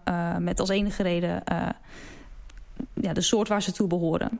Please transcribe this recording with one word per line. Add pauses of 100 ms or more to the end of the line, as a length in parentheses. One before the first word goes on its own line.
eh,
met
als
enige
reden,
eh, (1300)
ja,
de
soort
waar
ze
toe
behoren.